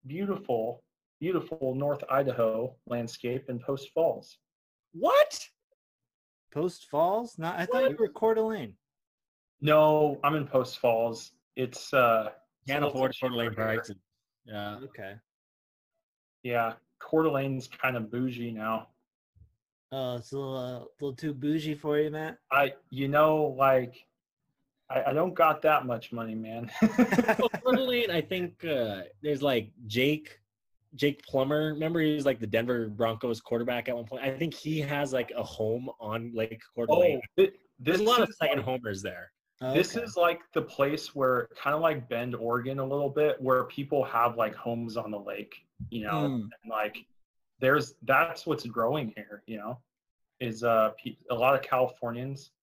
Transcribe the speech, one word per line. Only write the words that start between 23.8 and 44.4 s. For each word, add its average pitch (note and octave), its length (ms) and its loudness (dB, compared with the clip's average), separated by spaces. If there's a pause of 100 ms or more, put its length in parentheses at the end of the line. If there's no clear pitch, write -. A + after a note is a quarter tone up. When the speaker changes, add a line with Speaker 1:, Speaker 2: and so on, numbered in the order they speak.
Speaker 1:
I, C3 180 0
I C3+ 60 2
don't F3 200 0
got D#3+ 300 4
that D3+ 220 4
much A#2+ 280 -6
money, A2+ 200 -6
man. A2+ 380 -8 (100)
<laughs> - 0 - (560)
Speaker 2:
Well, - 120 2
Coeur B3+ 260 0
d'Alene, B3 340 0
I E3+ 120 0
think, F3+ 420 -6
uh, A#2 380 -2 (200)
there's, D3 220 -2
like, A#2 260 2 (180)
Jake, C3+ 520 0 (560)
Jake C#3+ 300 0
Plummer. D3+ 480 0
Remember, D#3+ 260 -2
he D3+ 160 2
was, C#3 100 -4
like, B2+ 140 2
the A2 80 -4
Denver A#2 400 0
Broncos A2+ 540 -2
quarterback A#2+ 480 -4
at A#2+ 60 -2
one A#2 100 -8
point. B2 180 -10
I C3+ 80 -2
think D3 220 -4
he D#3 260 -4
has, C#3+ 320 -2
like, B2 240 -2
a A#2 80 -4
home A#2 460 -4 (100)
on A2+ 340 -6
Lake A2+ 280 -4 (120)
Coeur A#2 120 -4
d'Alene. B2 360 6
Speaker 1:
Oh, - 140 -16
thi-, G3 160 6 (260)
Speaker 2:
There's D3+ 220 0
Speaker 1:
this G#3+ 80 2
Speaker 2:
a - 20 4
lot A#3+ 120 6
of F#3+ 80 2
Speaker 1:
is, - 80 -16
Speaker 2:
second C#3+ 220 0
Speaker 1:
like, G#2+ 60 -4
Speaker 2:
homers A#2+ 360 -4
there. - 320 -10 (260)
Speaker 3:
Oh, C3 140 -4
Speaker 1:
this F#3 240 2
Speaker 3:
okay. A#3 80 -4
Speaker 1:
is, G#3 100 -12
like, E3+ 240 4 (140)
the D#3 80 0
place C#3+ 520 -2
where, B2+ 360 0 (120)
kinda C#3+ 160 0
like D#3 300 0
Bend, A#2+ 260 -4
Oregon A#2+ 460 -2
a C3+ 60 -2
little C#3 240 -2
bit, D3+ 320 0
where B2+ 240 2
people C#3 400 -2
have, A#2 320 2
like, A2 180 0